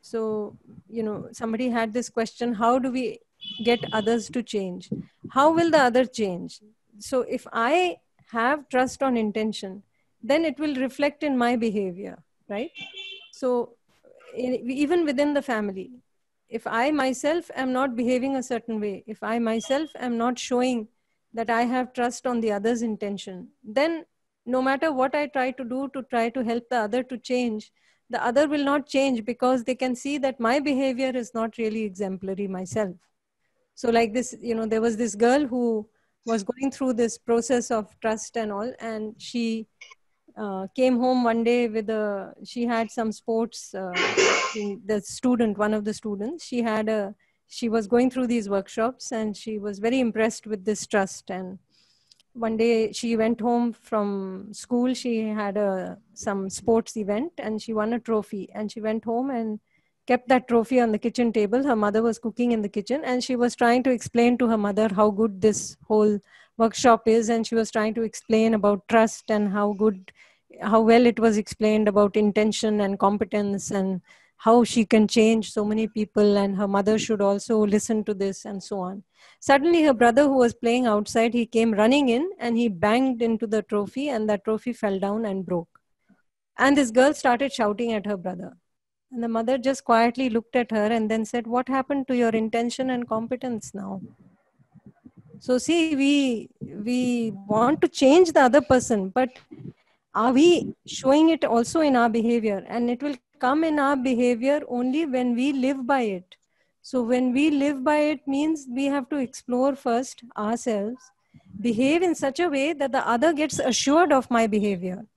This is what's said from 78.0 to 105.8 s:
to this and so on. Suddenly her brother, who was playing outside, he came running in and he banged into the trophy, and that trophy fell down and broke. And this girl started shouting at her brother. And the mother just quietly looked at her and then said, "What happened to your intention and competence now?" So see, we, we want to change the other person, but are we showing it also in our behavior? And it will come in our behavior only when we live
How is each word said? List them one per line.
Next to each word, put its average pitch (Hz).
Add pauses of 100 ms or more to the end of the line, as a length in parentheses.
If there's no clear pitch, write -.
to 208
this 196
and 202
so 196
on. 185 (340)
Suddenly 311
her 285
brother, 240
who 277
was 240
playing 240
outside, 220
he 233
came 226
running 247
in 254 (120)
and 233
he 240
banged 226
into 226
the 214
trophy, 208
and 220
that 208
trophy 220
fell 196
down 202
and 190
broke. 170 (800)
And 269
this 269
girl 262
started 269
shouting 226
at 202
her 208
brother. 180 (560)
And 240
the 233
mother 226
just 254
quietly 240
looked 220
at 240
her 208
and 220
then 220
said, 233
"What 240
happened 269
to 254
your 233
intention 233
and 240
competence 233
now?" 196 (1400)
So 254
see, 320
we, 269 (100)
we 233 (140)
want 226
to 339
change 311
the 302
other 262
person, 233
but 254 (840)
are 226
we 311 (120)
showing 302
it 320
also 233
in 294
our 240
behavior? 220
And 240
it 247
will 285 (240)
come 277
in 311
our 285
behavior 247
only 254
when 247
we 262
live 269